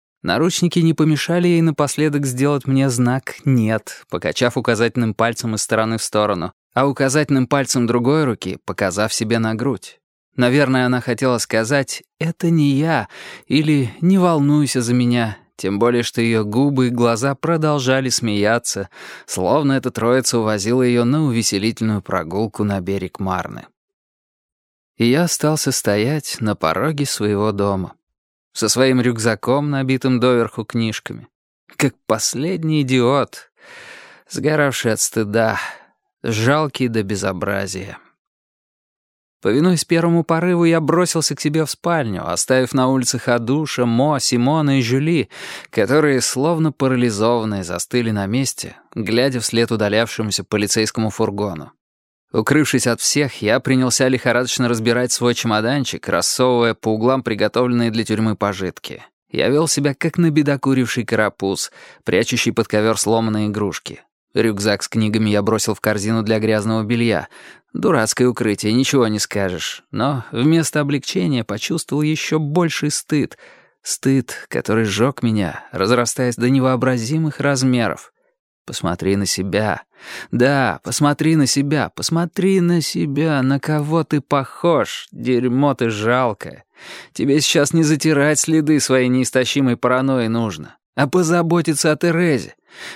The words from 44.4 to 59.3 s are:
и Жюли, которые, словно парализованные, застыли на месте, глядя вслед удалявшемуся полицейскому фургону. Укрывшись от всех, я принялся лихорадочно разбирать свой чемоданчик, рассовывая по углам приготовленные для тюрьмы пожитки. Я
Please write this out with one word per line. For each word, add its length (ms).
и 20
Жюли, 480
которые, 520
словно 500
парализованные, 920
застыли 460
на 160
месте, 520
глядя 440
вслед 320
удалявшемуся 720
полицейскому 680
фургону. 600
Укрывшись 540
от 120
всех, 440
я 160
принялся 480
лихорадочно 600
разбирать 440
свой 240
чемоданчик, 720
рассовывая 640
по 160
углам 320
приготовленные 720
для 120
тюрьмы 320
пожитки. 720
Я 200